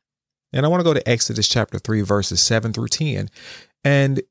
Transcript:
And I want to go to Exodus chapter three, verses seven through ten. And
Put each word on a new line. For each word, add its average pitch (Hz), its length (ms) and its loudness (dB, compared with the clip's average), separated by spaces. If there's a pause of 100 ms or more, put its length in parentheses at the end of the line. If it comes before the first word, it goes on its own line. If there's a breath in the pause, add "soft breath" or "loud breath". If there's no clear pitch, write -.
(520)
And 135 120 0
I 156 40 2
want 180 120 2
to 170 40 2
go 160 100 4
to - 120 -2
Exodus 113 420 0
chapter 107 320 -2
three, 110 220 0
verses 98 380 0
seven 113 320 0
through 117 160 -4
ten. 104 400 -4 (540 loud breath)
And 139 480 2